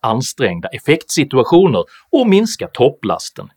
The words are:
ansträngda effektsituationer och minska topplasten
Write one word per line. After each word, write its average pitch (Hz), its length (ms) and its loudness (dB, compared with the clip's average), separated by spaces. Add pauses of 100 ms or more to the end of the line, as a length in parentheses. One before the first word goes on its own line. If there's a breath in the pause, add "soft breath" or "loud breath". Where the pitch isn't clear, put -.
ansträngda 113 680 -4
effektsituationer 143 1160 0 (280 soft breath)
och 262 160 2
minska 202 400 0
topplasten - 880 -4